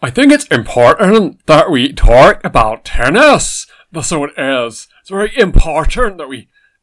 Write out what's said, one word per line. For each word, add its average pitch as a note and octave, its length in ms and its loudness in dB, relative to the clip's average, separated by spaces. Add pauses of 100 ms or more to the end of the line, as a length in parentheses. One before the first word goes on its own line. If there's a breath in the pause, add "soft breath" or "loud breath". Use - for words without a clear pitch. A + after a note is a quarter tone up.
I C3+ 80 -6
think C4+ 220 2
it's C#4+ 160 2
important D#3+ 960 0
that D#3 260 2
we C#3 220 -2
talk C#3+ 500 4
about A2+ 420 -4
tennis. G3 800 0 (260 soft breath)
But E3 120 -12
so D3 220 -6
it C#3+ 120 -10
is. B2+ 500 -6 (140)
It's - 80 -20
very G3 280 -6
important F#3 800 0
that D3 120 -14
we C3 200 -16 (340)